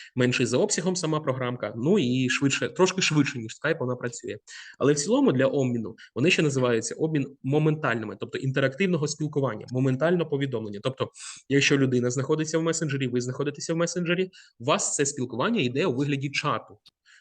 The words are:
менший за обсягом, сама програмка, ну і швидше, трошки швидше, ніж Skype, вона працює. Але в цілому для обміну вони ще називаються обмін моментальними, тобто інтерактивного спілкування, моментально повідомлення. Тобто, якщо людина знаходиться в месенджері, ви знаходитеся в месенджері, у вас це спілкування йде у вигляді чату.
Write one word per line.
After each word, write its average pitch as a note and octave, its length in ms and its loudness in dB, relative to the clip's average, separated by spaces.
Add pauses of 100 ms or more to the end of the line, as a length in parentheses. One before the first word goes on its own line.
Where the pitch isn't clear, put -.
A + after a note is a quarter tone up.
(160)
менший B2 300 2
за A2+ 120 0
обсягом, F#3 380 0
сама D#3 240 -2
програмка, B2+ 560 -4
ну D#3 240 2
і B2+ 300 2
швидше, C3+ 400 0
трошки F#3 320 2
швидше, D3 380 2
ніж A2+ 120 -8 (120)
Skype, D#3+ 160 0
вона B2 160 -2
працює. A#2+ 420 -8 (420)
Але C#3+ 140 6
в - 20 6
цілому A#3 360 4
для C3 140 4
обміну B2 500 0 (200)
вони D3 160 4
ще F#3 100 2
називаються B2+ 540 2
обмін D#3 320 0 (160)
моментальними, C3+ 760 0
тобто - 180 -8
інтерактивного C#3+ 720 0
спілкування, C3+ 640 -4
моментально C3+ 540 2
повідомлення. B2 580 -4
Тобто, - 280 -4 (380)
якщо C#3 280 4
людина B2 340 2
знаходиться D#3 460 0
в D#3+ 60 0
месенджері, C#3+ 440 -2
ви B2 140 0
знаходитеся C#3+ 520 -4
в E3 40 0
месенджері, F3 540 -2 (280)
у A#2 60 -8
вас F#3+ 300 0
це C#3+ 100 2
спілкування C3+ 560 -2
йде B2+ 240 0
у C3+ 100 0
вигляді C#3 340 -2
чату. A#2+ 480 -4 (440)